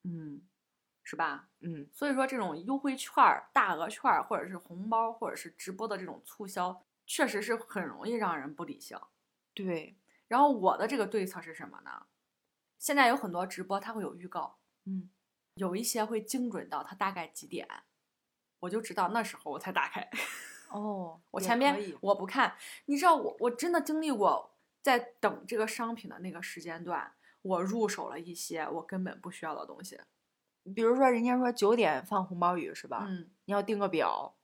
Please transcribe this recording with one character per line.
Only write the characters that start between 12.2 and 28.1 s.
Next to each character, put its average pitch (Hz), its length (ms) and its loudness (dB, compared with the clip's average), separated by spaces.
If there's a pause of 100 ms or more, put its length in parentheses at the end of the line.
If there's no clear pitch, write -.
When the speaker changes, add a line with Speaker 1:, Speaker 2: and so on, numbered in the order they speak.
Speaker 1:
现 285 100 0
在 277 140 8
有 240 80 6
很 220 160 -4
多 180 160 -2
直 185 160 -10
播 196 160 -2
它 214 140 -10
会 220 80 -6
有 170 120 -4
预 175 140 -14
告， - 300 -8 (260)
Speaker 2:
嗯。 190 260 -6 (440)
Speaker 1:
有 185 200 -2
一 208 80 -2
些 233 220 0
会 220 180 -2
精 247 300 -2
准 185 160 -6
到 151 160 -4
它 - 100 -12
大 196 180 0
概 180 160 -8
几 - 200 -16
点， - 180 -8 (960)
我 180 100 -8
就 220 120 -2
知 220 120 -10
道 208 160 2
那 220 140 2
时 - 140 -6
候 - 140 -10
我 135 60 -6
才 190 140 -8
打 160 160 2
开。 - 220 -8 (600)
Speaker 2:
哦， 196 540 -6
Speaker 1:
<laughs> - 80 -20
我 - 80 -4
前 202 180 4
面 277 180 6
Speaker 2:
也 208 40 -2
可 208 80 -4
以。 165 140 -10
Speaker 1:
我 196 120 4
不 196 120 0
看， 262 280 2 (340)
你 285 100 2
知 320 80 2
道 339 100 10
我， - 240 -2
我 240 100 4
真 285 220 0
的 349 80 4
经 311 220 -2
历 311 100 0
过 196 460 2 (240)
在 254 180 6
等 - 480 -2
这 240 80 -4
个 220 100 2
商 226 300 -4
品 196 140 -14
的 - 100 -14
那 185 100 -6
个 170 140 -10
时 - 160 -10
间 165 240 -10
段， 165 300 -4 (280)
我 185 200 2
入 214 260 2
手 - 220 -4
了 151 100 -8